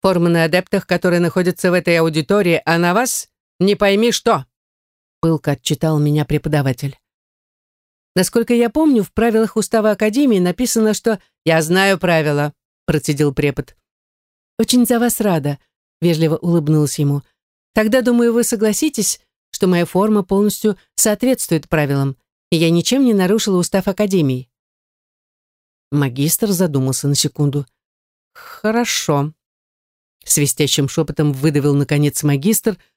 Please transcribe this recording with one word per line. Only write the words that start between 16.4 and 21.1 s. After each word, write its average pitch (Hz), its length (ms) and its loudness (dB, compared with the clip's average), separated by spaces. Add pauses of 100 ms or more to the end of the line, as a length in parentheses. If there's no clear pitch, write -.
ему. 143 240 -2 (500)
"Тогда, 220 300 0
думаю, 240 300 2
вы 233 120 2
согласитесь, 214 760 -2 (300)
что - 160 -2
моя 175 200 2
форма 208 360 0
полностью 202 540 0 (180)
соответствует 214 760 -2